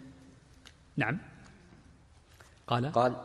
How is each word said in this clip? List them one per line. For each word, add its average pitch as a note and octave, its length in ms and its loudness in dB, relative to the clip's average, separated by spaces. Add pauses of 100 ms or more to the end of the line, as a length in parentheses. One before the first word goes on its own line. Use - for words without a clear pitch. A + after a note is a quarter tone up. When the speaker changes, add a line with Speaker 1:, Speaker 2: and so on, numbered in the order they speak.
(960)
Speaker 1:
نعم. C3+ 220 0 (1500)
قال B2 240 2
Speaker 2:
قال: B2 340 4